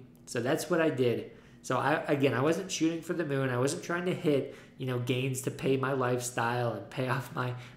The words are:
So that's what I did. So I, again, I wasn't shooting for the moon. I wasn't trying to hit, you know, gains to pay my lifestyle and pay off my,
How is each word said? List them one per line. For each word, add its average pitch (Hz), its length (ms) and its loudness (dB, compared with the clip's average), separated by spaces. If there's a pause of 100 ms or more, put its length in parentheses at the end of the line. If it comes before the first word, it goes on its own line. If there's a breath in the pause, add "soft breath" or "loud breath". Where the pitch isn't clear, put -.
(260)
So 127 140 -4
that's 143 300 0
what 175 100 4
I 165 100 4
did. 120 420 0 (300 loud breath)
So 131 140 0
I, 139 300 2
again, 139 280 4
I 120 60 2
wasn't 165 300 2
shooting 160 320 0
for 180 100 -4
the 165 120 -2
moon. 135 260 0
I 123 80 0
wasn't 147 240 0
trying 175 240 -4
to 175 80 0
hit, 143 400 2 (240 loud breath)
you 131 80 -6
know, 127 140 0
gains 127 420 0
to 135 80 -4
pay 135 260 0
my 131 160 0
lifestyle 123 800 0
and 101 160 -8
pay 127 200 -4
off 127 260 -4
my, 123 180 -2 (240 loud breath)